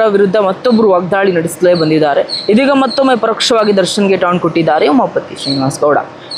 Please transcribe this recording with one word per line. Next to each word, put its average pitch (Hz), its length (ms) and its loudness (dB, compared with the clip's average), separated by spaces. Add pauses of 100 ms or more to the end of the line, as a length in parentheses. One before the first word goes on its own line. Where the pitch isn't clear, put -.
ವಿರುದ್ಧ 202 280 2
ಮತ್ತೊಬ್ಬರು 214 540 2
ವಾಗ್ದಾಳಿ 190 420 0
ನಡೆಸಲೇ 170 420 0
ಬಂದಿದ್ದಾರೆ. 156 760 0
ಇದೀಗ 262 240 2
ಮತ್ತೊಮ್ಮೆ 269 420 0
ಪರೋಕ್ಷವಾಗಿ 214 640 0
ದರ್ಶನ್ಗೆ 190 400 0
ಟಾಂಟ್ 180 240 0
ಕೊಟ್ಟಿದ್ದಾರೆ 165 460 0
ಉಮಾಪತಿ 240 560 -2
ಶ್ರೀನಿವಾಸ್ 139 380 -4
ಗೌಡ. 147 160 2 (400)